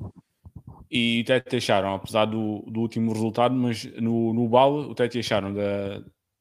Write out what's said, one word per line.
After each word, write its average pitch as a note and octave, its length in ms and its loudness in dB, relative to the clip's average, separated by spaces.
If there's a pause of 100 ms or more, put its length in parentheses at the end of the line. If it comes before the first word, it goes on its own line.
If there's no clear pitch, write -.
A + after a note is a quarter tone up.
(920)
E A#2 320 2
o - 20 -14
que C3 80 0
é B2+ 80 4
que - 160 -4
acharam, G2 380 2
apesar G#2+ 300 0
do, G#2+ 380 -2
do A2 180 -6
último A2+ 320 0
resultado, A2+ 420 2
mas B2 300 -2
no, A#2 480 0
no A#2 160 0
Bal, C3+ 420 4
o A2 40 -12
que B2 80 -2
é A#2+ 60 2
que A#2+ 120 -4
acharam G2+ 340 -2
da, G2+ 500 -2 (360)